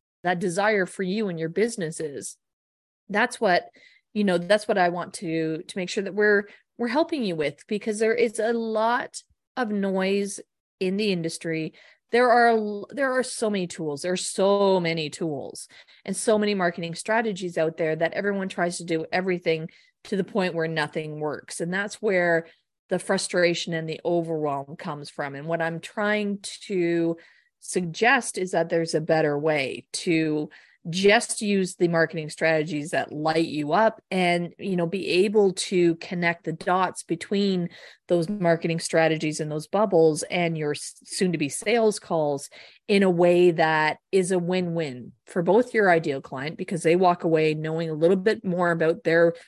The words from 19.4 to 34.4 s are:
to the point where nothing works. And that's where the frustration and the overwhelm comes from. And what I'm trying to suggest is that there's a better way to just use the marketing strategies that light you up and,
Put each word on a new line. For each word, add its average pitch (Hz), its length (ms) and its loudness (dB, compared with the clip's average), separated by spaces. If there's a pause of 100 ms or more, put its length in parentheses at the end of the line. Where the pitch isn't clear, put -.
to 202 120 -6
the 190 80 0
point 185 300 -2
where 160 140 -2
nothing 156 500 -4
works. 151 420 -8
And 175 140 -4
that's 202 260 -6
where 175 460 2 (420)
the 180 120 -2
frustration 175 760 0
and 160 140 -4
the 156 160 -8
overwhelm 156 720 -2
comes 147 340 -10
from. 143 240 -8
And 143 120 -10
what 165 140 -2
I'm 165 200 -2
trying 208 580 -2 (280)
to 170 500 0 (420)
suggest 220 800 0
is 185 140 -4
that 165 180 0
there's 165 240 0
a 156 60 0
better 160 360 2
way 143 480 -2 (100)
to 160 540 0 (400)
just 202 540 2
use 196 340 0
the 175 120 2
marketing 165 420 0
strategies 156 640 0
that 135 200 -4
light 156 320 0
you 147 300 -4
up 220 260 2 (100)
and, 175 480 0